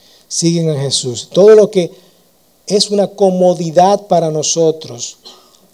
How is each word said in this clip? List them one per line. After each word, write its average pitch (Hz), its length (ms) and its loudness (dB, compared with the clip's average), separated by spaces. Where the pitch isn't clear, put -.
Siguen 170 420 -2
a 143 100 -4
Jesús. 131 520 -6
Todo 208 220 6
lo 208 160 4
que 180 220 -2
es 202 240 -2
una 202 180 0
comodidad 180 1000 0
para 165 240 0
nosotros, 156 880 -4